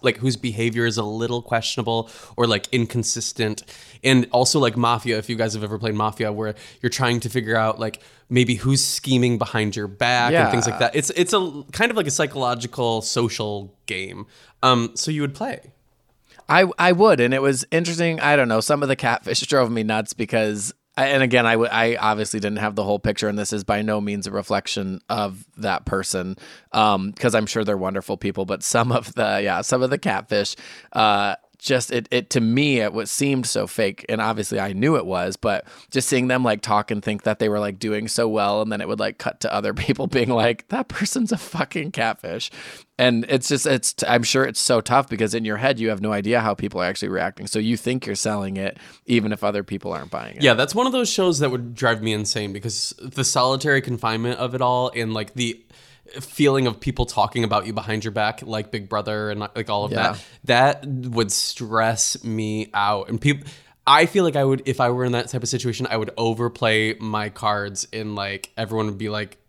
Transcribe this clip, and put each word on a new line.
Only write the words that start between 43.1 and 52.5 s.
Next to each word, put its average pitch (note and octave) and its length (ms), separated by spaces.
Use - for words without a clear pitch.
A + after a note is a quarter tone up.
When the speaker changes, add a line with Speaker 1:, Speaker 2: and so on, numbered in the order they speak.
Speaker 2:
it's C3+ 180
just, C#3+ 180
it's, - 280
t-, - 120
I'm A#2+ 160
sure C3 220
it's B2 160
so A#2+ 200
tough B2 300
because A2 240
in A2+ 100
your G#2+ 140
head B2+ 220
you A2 100
have G2+ 120
no G#2+ 100
idea G#2+ 300
how A2 120
people G2 280
are F2+ 40
actually G2 240
reacting, F#2+ 380
so A2 100
you A2 200
think B2+ 280
you're G2+ 100
selling G2 420
it F#2+ 200
even A2 260
if G#2 120
other G2+ 200
people G2 280
aren't E2 200
buying A1+ 240
it. - 80
Speaker 1:
Yeah, B2+ 100
that's C3 220
one B3 100
of C4 60
those B3 180
shows F3+ 300
that C#3 120
would A#2+ 220
drive A2+ 300
me A2 100
insane G#2 400